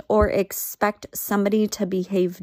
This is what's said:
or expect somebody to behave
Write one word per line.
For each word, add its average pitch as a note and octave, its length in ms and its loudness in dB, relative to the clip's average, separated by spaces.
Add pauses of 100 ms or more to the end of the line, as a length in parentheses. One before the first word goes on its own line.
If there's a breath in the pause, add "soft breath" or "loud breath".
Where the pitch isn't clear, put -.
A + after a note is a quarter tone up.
or G#3 200 4
expect - 880 -2
somebody G#3 540 2
to G#3 180 -4
behave F#3 560 -2